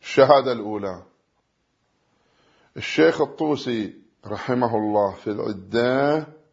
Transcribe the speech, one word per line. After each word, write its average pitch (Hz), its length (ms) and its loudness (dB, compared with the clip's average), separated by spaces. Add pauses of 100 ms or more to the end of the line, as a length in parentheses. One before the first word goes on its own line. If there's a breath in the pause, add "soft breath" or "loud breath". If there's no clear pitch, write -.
الشهادة 131 500 4
الأولى، 101 520 -6 (1700)
الشيخ 160 440 2
الطوسي 135 720 -4 (340)
رحمه 117 500 -2
الله 104 340 0
في - 160 -12
العدة 117 1000 -2 (260)